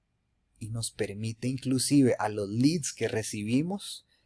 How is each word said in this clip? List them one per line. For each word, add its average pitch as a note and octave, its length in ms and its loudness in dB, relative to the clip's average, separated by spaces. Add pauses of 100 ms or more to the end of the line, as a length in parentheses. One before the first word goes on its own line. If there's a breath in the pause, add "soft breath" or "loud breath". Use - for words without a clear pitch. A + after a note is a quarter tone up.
(580)
y G#2+ 120 -12
nos A2+ 200 -6
permite A2 580 -6
inclusive C3 680 4
a G#2+ 120 -2
los G#2 200 -4
leads C3+ 420 2
que - 160 -2
recibimos A#2+ 1000 -2 (180)